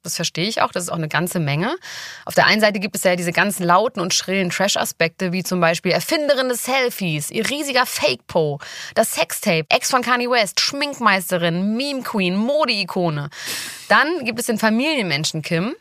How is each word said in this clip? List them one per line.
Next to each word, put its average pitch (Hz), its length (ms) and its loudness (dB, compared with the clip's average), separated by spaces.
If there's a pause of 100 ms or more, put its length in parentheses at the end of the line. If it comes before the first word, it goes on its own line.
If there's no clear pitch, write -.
Das - 140 -8
verstehe 170 320 -2
ich - 120 0
auch, 240 120 0
das 180 100 -2
ist 170 60 -8
auch - 80 -4
eine 160 100 -4
ganze 170 320 -2
Menge. 160 340 0 (520)
Auf - 100 -8
der 156 100 6
einen 202 140 4
Seite 214 220 2
gibt 185 160 -4
es - 80 -6
ja 180 100 4
diese 175 160 -2
ganzen 185 340 0
lauten 196 360 4
und 185 120 -2
schrillen 185 360 0
Trash-Aspekte, 185 840 0
wie 180 120 -2
zum 180 180 0
Beispiel 170 320 2
Erfinderin 269 560 0
des 240 160 -4
Selfies, 214 680 -2
ihr - 180 -2
riesiger 269 360 0
Fake-Po, 170 760 -2 (360)
das - 200 2
Sextape, 165 540 0
Ex - 200 2
von 254 120 2
Kanye 240 280 0
West, 233 300 2
Schminkmeisterin, 202 1160 0
Meme-Queen, 240 580 0
Mode-Ikone. 196 920 0 (580)
Dann 269 380 4
gibt 226 160 -4
es - 60 -4
den 226 120 0
Familienmenschen 220 800 0
Kim 180 400 -2